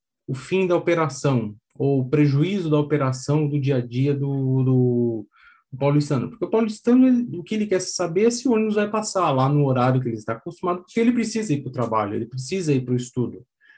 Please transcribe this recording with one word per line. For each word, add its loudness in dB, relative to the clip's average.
o -6
fim -2
da 2
operação, 0
ou 0
o -6
prejuízo 2
da 2
operação 0
do -2
dia 0
a 0
dia -2
do, 0
do, 2
do -12
paulistano. 0
Porque -6
o -6
paulistano, 4
ele, 0
o -10
que -8
ele 0
quer 0
saber -2
é 4
se -2
o 4
ônibus 2
vai 0
passar -2
lá 2
no 4
horário 2
que -4
ele -4
está -8
acostumado, -6
porque -6
ele 4
precisa -2
ir -2
pro -10
trabalho, -2
ele -4
precisa -4
ir 0
pro -2
estudo. -6